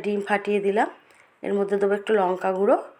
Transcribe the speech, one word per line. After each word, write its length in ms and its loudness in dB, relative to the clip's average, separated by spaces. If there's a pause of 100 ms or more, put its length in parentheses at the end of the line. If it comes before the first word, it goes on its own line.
ডিম 240 -2
ফাটিয়ে 380 0
দিলাম, 220 2 (580)
এর 120 -4
মধ্যে 220 0
দেবো 200 2
একটু 200 -2
লঙ্কা 380 0
গুঁড়ো 180 4 (240)